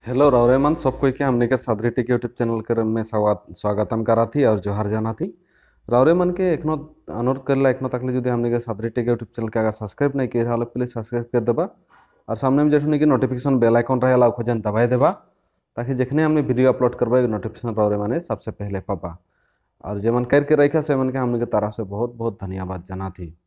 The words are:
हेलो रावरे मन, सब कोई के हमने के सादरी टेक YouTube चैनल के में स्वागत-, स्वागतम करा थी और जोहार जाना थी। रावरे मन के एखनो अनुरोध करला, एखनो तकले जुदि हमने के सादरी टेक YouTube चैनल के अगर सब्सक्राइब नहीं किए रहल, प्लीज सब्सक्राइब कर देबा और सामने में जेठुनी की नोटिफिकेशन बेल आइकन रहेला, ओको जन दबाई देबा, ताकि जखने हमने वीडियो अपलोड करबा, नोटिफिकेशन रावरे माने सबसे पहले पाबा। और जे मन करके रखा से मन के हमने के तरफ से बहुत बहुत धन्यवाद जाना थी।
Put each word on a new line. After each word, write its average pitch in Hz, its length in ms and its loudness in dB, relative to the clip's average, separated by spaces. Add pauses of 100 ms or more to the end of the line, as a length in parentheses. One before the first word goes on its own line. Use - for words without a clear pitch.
हेलो 135 240 4
रावरे 123 280 6
मन, 147 160 2
सब 135 240 -2
कोई 135 140 2
के 139 120 -4
हमने 120 220 2
के 127 100 2
सादरी 117 340 -2
टेक 117 160 -2
YouTube 120 260 -2
चैनल 117 280 -2
के 113 220 -2
में 110 200 0
स्वागत-, 107 540 -2
स्वागतम 107 480 -2
करा 113 220 4
थी 143 180 0
और 107 140 4
जोहार 101 300 -4
जाना 110 240 -2
थी। - 320 -10 (460)
रावरे 131 240 4
मन 180 160 2
के 180 220 -2
एखनो 151 440 -6 (140)
अनुरोध 123 340 -2
करला, 135 260 2
एखनो 131 180 -4
तकले 127 240 -4
जुदि 127 180 -2
हमने 120 200 0
के 120 80 0
सादरी 113 300 -6
टेक 117 200 -2
YouTube 113 280 -4
चैनल 113 120 -4
के 113 100 -2
अगर 110 120 2
सब्सक्राइब 139 460 -4
नहीं 127 120 -2
किए 120 140 -2
रहल, 117 200 0
प्लीज 123 260 -4
सब्सक्राइब 120 440 -6
कर 120 80 2
देबा 120 280 0 (600)
और 110 80 -4
सामने 139 260 2
में 151 80 4
जेठुनी 147 280 2
की 147 60 2
नोटिफिकेशन 131 540 2
बेल 117 180 4
आइकन 120 240 2
रहेला, 123 280 4
ओको 117 140 -2
जन 113 180 -2
दबाई 107 260 0
देबा, 127 240 4 (640)
ताकि 120 180 -4
जखने 127 280 0
हमने 156 180 2
वीडियो 127 320 2
अपलोड 123 220 0
करबा, 123 260 2
नोटिफिकेशन 110 540 -4
रावरे 104 220 2
माने 110 240 -2
सबसे 110 300 -8
पहले 98 300 -8
पाबा। 85 380 -8 (680)
और 101 140 -6
जे 110 120 0
मन 120 140 0
करके 143 300 2
रखा 147 260 2
से 139 160 -2
मन 131 140 -2
के 135 80 -6
हमने 120 200 -2
के 117 60 -2
तरफ 107 280 -2
से 113 100 -10
बहुत 107 320 -6
बहुत 113 280 -6
धन्यवाद 92 420 -8
जाना 95 260 -8
थी। 85 360 -14